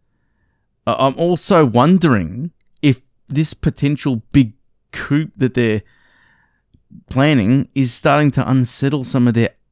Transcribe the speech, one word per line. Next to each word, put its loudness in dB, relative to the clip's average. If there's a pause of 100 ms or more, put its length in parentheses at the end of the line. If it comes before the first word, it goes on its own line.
(840)
Uh, -2
I'm -2
also 2
wondering 0 (300)
if 2 (260)
this -4
potential -4
big 2 (380)
coup -4
that -2
they're -2 (1300)
planning 2
is -2
starting 0
to -2
unsettle -2
some 0
of 2
their 0 (200)